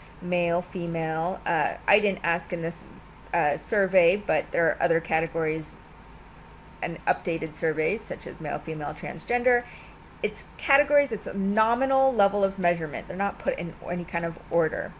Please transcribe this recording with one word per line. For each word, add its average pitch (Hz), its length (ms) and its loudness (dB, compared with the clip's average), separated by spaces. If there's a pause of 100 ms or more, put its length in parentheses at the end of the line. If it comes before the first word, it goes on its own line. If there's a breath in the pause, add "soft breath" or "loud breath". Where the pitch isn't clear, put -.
(220 loud breath)
male, 175 400 0
female. 165 840 -2
Uh, 160 260 0 (140)
I 208 120 6
didn't 202 240 -2
ask 170 300 -2
in 175 80 -4
this, 165 220 -6 (500)
uh, 151 240 2
survey, 190 600 4
but 165 340 0
there 165 160 2
are - 160 0
other 170 160 4
categories 160 800 -2 (1000)
and 170 280 -6
updated 165 480 -2
surveys 160 460 -2
such - 260 -10
as 131 120 -12
male, 147 200 -4
female, 151 340 -6
transgender. 240 680 0 (580 loud breath)
It's 208 220 -4 (140)
categories, 285 540 4
it's 214 140 -6
a - 80 -8
nominal 240 800 2
level 202 300 4
of 190 160 0
measurement. 165 480 0
They're 180 100 -8
not 196 220 -2
put - 180 -2
in 170 160 -6 (160)
any 175 160 -4
kind 170 200 -4
of 165 120 -4 (140)
order. 156 480 0